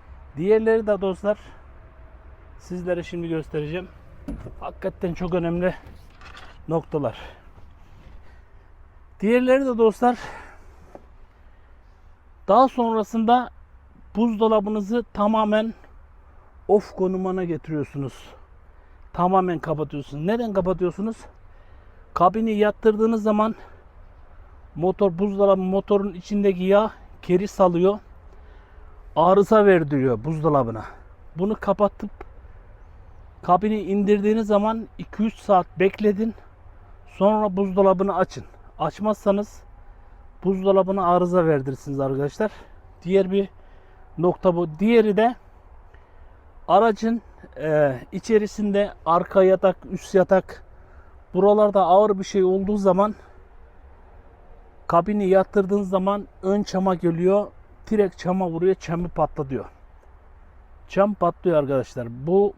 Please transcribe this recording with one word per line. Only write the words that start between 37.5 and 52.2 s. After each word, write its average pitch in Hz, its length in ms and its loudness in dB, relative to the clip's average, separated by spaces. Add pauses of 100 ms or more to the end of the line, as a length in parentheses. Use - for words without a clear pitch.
buzdolabını 196 580 2
açın. 180 280 -4 (360)
Açmazsanız 202 840 -4 (800)
buzdolabına 190 640 0
arıza 175 380 2
verdirirsiniz 139 540 -2
arkadaşlar. 139 520 -4 (520)
Diğer 190 280 0
bir 196 180 -2 (680)
nokta 175 380 0
bu. 165 240 -4
Diğeri 214 380 4
de 233 180 2 (1300)
aracın, 220 540 2 (360)
e, 147 420 0 (120)
içerisinde 208 800 -2 (120)
arka 180 380 2
yatak, 185 340 4 (140)
üst - 240 -4
yatak, 185 480 0 (680)
buralarda 202 480 4
ağır 190 380 4
bir 190 40 -8